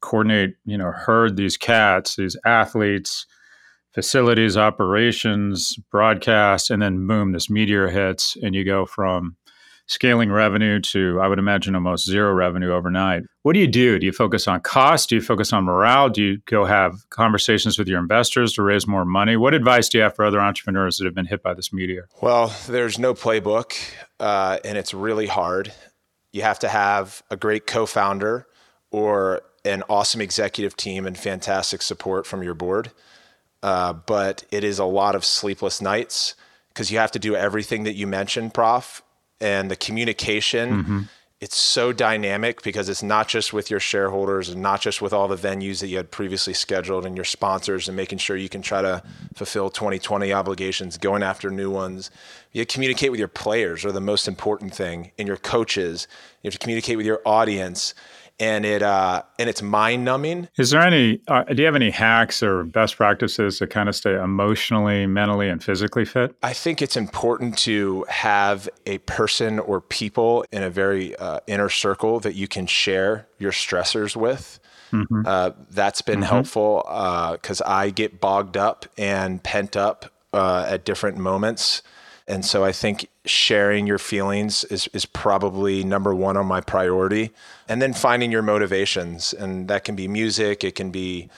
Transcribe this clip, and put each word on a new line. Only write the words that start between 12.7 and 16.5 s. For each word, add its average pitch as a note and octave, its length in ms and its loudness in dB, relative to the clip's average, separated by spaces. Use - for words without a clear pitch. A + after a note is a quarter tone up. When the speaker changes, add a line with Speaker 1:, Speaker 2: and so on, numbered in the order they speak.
Speaker 1:
overnight. F2+ 480 0
What D#3+ 140 4
do G3+ 40 6
you F#3+ 80 6
do? A#2+ 320 4
Do E2+ 60 0
you F#2 80 2
focus - 340 0
on F#2 140 0
cost? C#3+ 480 4
Do A#2 60 2
you A2 80 2
focus G#2 280 0
on G2+ 140 2
morale? A#2 460 6
Do G#2 120 0
you G2+ 220 0
go G#2 220 2